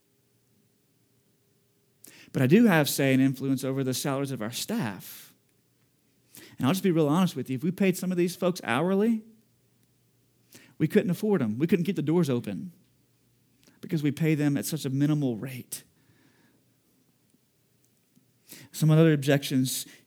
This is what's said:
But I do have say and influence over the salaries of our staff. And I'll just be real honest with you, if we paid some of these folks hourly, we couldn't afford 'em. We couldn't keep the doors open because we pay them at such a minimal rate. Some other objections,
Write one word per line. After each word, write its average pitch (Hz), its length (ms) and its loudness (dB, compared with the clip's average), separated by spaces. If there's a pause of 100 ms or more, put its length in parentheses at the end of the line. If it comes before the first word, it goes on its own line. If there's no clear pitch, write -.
(2250)
But 135 80 0
I 131 60 4
do 214 180 8
have 160 240 4
say 135 240 2
and 131 80 4
influence 135 420 -2
over 135 180 -4
the 131 120 -2
salaries 139 380 -4
of 131 100 -8
our 107 100 -6
staff. 123 760 -8 (1300)
And - 80 -2
I'll 139 80 2
just 190 100 -4
be 196 80 2
real 160 160 2
honest 165 280 2
with 123 140 -8
you, 131 60 -4
if 123 80 -8
we 180 80 -2
paid 185 260 0
some 180 140 -6
of 180 60 -4
these 175 180 -2
folks 180 280 -2
hourly, 196 580 0 (1600)
we 160 100 0
couldn't 196 220 2
afford 190 320 0
'em. 110 160 -2
We 151 100 -2
couldn't 170 180 0
keep 196 100 -2
the 156 60 -4
doors 156 280 2
open 110 420 -4 (1120)
because 160 220 -4
we 147 80 0
pay 160 240 0
them 143 220 0
at 104 80 -6
such 147 200 -8
a 143 40 -4
minimal 139 480 0
rate. 123 460 -14 (3000)
Some - 180 2
other 156 240 6
objections, 139 720 0 (220)